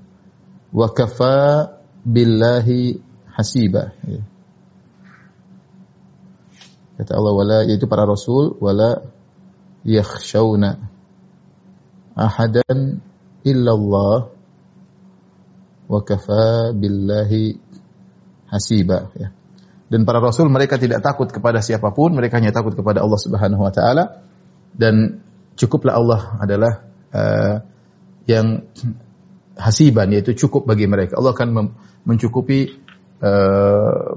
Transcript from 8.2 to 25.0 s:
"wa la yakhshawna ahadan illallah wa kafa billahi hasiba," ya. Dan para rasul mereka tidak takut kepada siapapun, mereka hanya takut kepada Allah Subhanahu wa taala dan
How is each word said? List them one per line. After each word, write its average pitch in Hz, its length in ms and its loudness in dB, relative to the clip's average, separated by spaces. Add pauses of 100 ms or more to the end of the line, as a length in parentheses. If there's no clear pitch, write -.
"wa 101 160 0
la 113 240 0 (880)
yakhshawna 107 880 0 (1400)
ahadan 117 880 -2 (400)
illallah 110 880 2 (1600)
wa 104 160 0
kafa 113 720 0
billahi 104 800 -2 (960)
hasiba," 98 640 -2
ya. - 160 -10 (560)
Dan 113 160 0
para 117 160 2
rasul 131 320 2
mereka 139 240 0
tidak 120 240 0
takut 139 320 -4
kepada 113 320 -2
siapapun, 113 480 0
mereka 120 240 -2
hanya 110 160 2
takut 107 240 -4
kepada 101 240 0
Allah 107 160 0
Subhanahu 98 480 -2
wa 95 80 -2
taala 131 480 0 (560)
dan 110 480 2 (340)